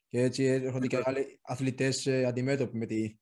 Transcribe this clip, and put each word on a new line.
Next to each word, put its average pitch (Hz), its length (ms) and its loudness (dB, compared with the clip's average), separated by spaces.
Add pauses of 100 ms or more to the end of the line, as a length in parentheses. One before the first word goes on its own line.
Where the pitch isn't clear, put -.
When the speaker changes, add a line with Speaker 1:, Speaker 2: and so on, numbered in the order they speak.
Speaker 1:
και 120 120 -2
έτσι 127 240 2
έρχονται 131 440 0
και 131 80 -2
Speaker 2:
Βέβαια. 131 200 0
Speaker 1:
άλλοι 135 280 -4
αθλητές, 131 600 -2
ε, 131 200 2
αντιμέτωποι 123 520 0
με 113 80 -2
την 110 360 -2